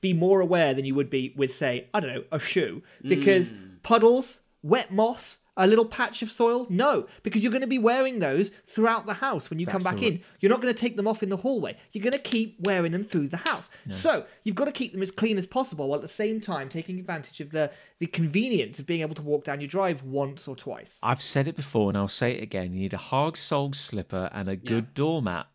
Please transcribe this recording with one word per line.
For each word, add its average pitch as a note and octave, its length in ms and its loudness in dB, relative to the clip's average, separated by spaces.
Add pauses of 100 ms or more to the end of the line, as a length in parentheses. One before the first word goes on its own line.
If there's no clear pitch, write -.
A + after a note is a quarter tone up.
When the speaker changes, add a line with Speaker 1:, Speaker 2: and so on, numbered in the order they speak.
Speaker 1:
be F#3+ 120 2
more F#3 280 6
aware E3+ 320 4
than C3+ 100 -2
you C3+ 120 -2
would C#3 160 0
be C3 260 -2
with, C3+ 160 0
say, B2 400 -4
I G#3 80 2
don't C3 120 -4
know, C3+ 180 -8
a D#3 80 -2
shoe, G2 420 -2 (260)
because F3 440 4
Speaker 2:
Mm. F#2+ 320 -20
Speaker 1:
puddles, A#3 560 4 (240)
wet F#3+ 280 2
moss, G#3+ 460 0 (200)
a F#3 100 6
little A3 180 6
patch - 360 -6
of G#3+ 100 -8
soil, A#3+ 380 2
no, G#3 360 2 (180)
because G#3+ 200 0
you're A#3 80 2
gonna C4 160 -2
be C4 100 0
wearing B3 420 2
those E3+ 320 2 (160)
throughout G#3+ 380 2
the G3+ 100 -4
house A3 340 -4
when D#3+ 100 -6
you F3 60 -2
come F3 160 -4
Speaker 3:
That's - 40 -4
Speaker 1:
back F3+ 100 0
Speaker 3:
all - 60 -4
right. A3 120 2
Speaker 1:
in. E3+ 80 -6 (180)
You're G3 100 4
not A#3+ 120 4
gonna B3 120 0
take A#3 220 -2
them G3+ 120 0
off G#3+ 140 -2
in G3 80 -4
the F#3+ 80 -2
hallway. G3+ 380 -2 (160)
You're G3 120 -8
gonna B3 140 0
keep A3+ 440 -2
wearing F3 320 2
them F#3 100 -2
through D#3+ 240 0
the E3 100 -6
house. - 320 2 (160)
Speaker 3:
No. G#2+ 80 -10
Speaker 1:
So D#3+ 320 0 (180)
you've G#3 120 -2
gotta C#4 160 0
keep - 220 -8
them F#3+ 80 -4
as F#3+ 100 -4
clean A3 260 0
as F3+ 80 -2
possible E3 440 -4
while C#3+ 80 0
at - 60 -4
the D#3 40 -12
same A3 320 -4
time D3+ 300 -6
taking F#3 300 -8
advantage F3 420 -10
of D3 100 -12
the, D#3 180 0 (300)
the E3+ 80 -4
convenience E3 720 0
of C3+ 60 -12
being E3+ 160 -2
able D#3 140 -6
to D#3 60 -12
walk D3 220 0
down C#3+ 160 -6
your C#3+ 80 -8
drive F3 360 -2
once C#3 440 -6
or C3+ 80 -10
twice. - 480 -12
Speaker 3:
I've A#2+ 180 2
said C#3 280 2
it E3 80 -8
before G#2+ 320 2
and G2 80 0
I'll G2+ 100 2
say B2 240 0
it A#2+ 100 -4
again. F#2 320 -6
You F#2+ 60 -4
need F#2+ 140 -4
a G2 40 -8
hard-soled C#3+ 760 -2
slipper F#2 580 -4
and F#2+ 140 -4
a F#2+ 60 -2
Speaker 2:
Yeah. G2 160 -8
Speaker 3:
good A2+ 240 0
doormat. C#3 600 -2